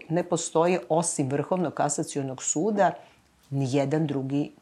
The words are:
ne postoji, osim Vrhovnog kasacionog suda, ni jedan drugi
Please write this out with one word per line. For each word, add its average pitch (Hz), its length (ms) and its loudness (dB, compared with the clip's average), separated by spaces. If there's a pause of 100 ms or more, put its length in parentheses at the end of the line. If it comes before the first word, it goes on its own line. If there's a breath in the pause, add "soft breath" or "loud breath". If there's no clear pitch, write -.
ne 175 140 2
postoji, 170 560 2 (100)
osim 160 400 0
Vrhovnog 147 440 0
kasacionog 143 680 -4
suda, 190 480 2 (580 loud breath)
ni 139 260 0
jedan 143 320 2
drugi 139 440 -2 (100)